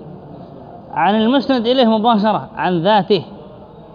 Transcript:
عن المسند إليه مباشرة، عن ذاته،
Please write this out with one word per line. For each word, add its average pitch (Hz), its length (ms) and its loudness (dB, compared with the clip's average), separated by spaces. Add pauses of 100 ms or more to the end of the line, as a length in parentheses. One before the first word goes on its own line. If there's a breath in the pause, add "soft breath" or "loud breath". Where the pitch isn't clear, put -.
(920)
عن 180 240 2
المسند 233 520 2
إليه 254 180 4
مباشرة، 214 680 2
عن 170 280 0
ذاته، 202 400 2 (720)